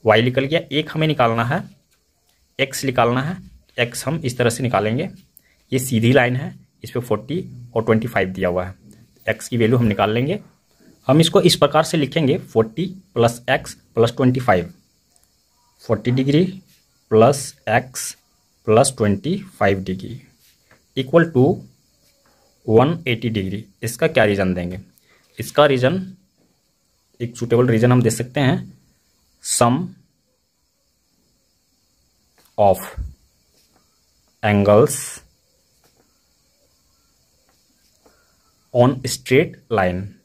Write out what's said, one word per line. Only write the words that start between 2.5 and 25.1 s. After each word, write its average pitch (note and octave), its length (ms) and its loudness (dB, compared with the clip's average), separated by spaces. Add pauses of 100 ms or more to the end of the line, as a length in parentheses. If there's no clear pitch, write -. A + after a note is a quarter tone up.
एक्स C3+ 260 -4
निकालना B2 360 0
है, E3+ 160 -8 (400)
एक्स B2 280 -6
हम E3 200 -6
इस B2 120 -6
तरह A#2+ 120 2
से B2 140 -6
निकालेंगे, A2+ 460 -2 (640)
ये C3 80 -2
सीधी A#2 340 0
लाइन B2+ 220 2
है, - 180 -8 (300)
इस G#2+ 80 -16
पे B2 80 -6
फ़ोर्टी A#2+ 440 -6 (320)
और A2+ 100 -2
ट्वेंटी A2 220 0
फ़ाइव F#2+ 220 -2
दिया F#2 200 -4
हुआ F2+ 160 -4
है, F#2+ 80 -12 (540)
एक्स - 200 -6
की B2 100 -4
value A#2 200 2
हम A#2+ 80 2
निकाल G#2 260 2
लेंगे। C#3 280 -2 (680)
हम D3 140 4
इसको E3+ 200 2
इस F3 160 4
प्रकार D3+ 260 2
से E3+ 140 -4
लिखेंगे C#3 420 0
forty - 460 -2 (280)
plus A#2 360 0
x C#3 240 -2 (220)
plus A2+ 200 2
ट्वेंटी B2+ 240 2
फ़ाइव, F#2 340 0 (1080)
forty A#2 300 -2
degree C#3 300 2 (680)
plus A#2 420 4 (160)
x - 460 -4 (520)
plus A2+ 300 4
ट्वेंटी G#2+ 400 -2 (140)
फ़ाइव G2 320 -2
degree F#2 380 -10 (760)
equal D#3+ 300 2
to B2+ 180 2 (1200)
one B2 300 4 (100)
eighty A#2+ 240 -4
degree। G2 320 -6 (200)
इसका A2+ 240 -4
क्या D3 180 2
reason G2 280 0
देंगे? F2 260 -8 (600)